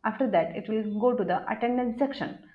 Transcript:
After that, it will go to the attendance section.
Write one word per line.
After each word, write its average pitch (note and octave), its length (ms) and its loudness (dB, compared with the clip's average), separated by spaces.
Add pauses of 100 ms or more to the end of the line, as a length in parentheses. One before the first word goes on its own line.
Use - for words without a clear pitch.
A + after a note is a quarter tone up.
After A#3 240 0
that, E3 260 2
it - 140 -8
will G#3+ 280 -2
go B3 200 4
to B3 40 2
the A#3+ 300 0
attendance A#3+ 460 0
section. C4+ 400 -2 (160)